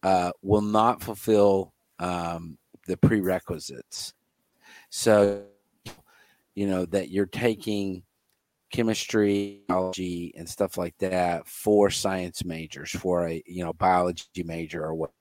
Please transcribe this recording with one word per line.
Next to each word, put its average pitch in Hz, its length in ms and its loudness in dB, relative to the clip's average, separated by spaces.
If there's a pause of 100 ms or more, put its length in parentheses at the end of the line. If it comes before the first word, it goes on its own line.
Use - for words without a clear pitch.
uh, 90 300 2 (100)
will 104 200 4
not 107 400 2
fulfill, 101 720 2 (260)
um, 85 580 -6 (300)
the 90 100 -2
prerequisites. 90 1160 -2 (720)
So, 101 560 4 (1080)
you 101 120 -2
know, 92 200 0
that 92 240 -2
you're 98 160 0
taking 101 760 -2 (680)
chemistry, 104 960 0
biology, 92 680 -4
and 82 120 -14
stuff - 300 -4
like 87 200 -6
that 90 480 0
for 104 440 4
science 92 540 -4
majors, 80 460 -10
for 87 380 0
a, 82 180 -6
you 90 180 -8
know, 82 80 -6
biology 90 720 0
major 82 400 -8
or 80 100 -4
what. 80 160 -6 (100)